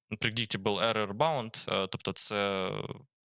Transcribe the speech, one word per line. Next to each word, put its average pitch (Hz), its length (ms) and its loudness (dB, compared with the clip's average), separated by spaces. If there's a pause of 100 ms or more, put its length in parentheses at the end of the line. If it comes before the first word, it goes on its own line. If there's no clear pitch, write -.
(120)
predictable 107 840 0
error 104 200 0
bound, 123 600 0
е, 98 140 2
тобто - 240 -6
це 101 600 0 (540)